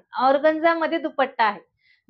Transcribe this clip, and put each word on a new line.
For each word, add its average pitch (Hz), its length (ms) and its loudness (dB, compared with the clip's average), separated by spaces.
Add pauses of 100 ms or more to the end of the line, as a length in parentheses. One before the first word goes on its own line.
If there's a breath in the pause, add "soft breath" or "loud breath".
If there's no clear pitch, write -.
(180)
ऑर्गन्झा 311 560 2
मध्ये 320 240 -2
दुपट्टा - 460 -2
आहे. 202 160 -2 (500)